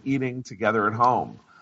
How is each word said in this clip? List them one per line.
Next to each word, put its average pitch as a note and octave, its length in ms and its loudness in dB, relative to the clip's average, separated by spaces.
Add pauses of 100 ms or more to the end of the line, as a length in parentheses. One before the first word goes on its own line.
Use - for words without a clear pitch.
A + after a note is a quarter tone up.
eating B2+ 400 -2
together G#2+ 420 0
at G#2+ 80 2
home. A2+ 460 0 (220)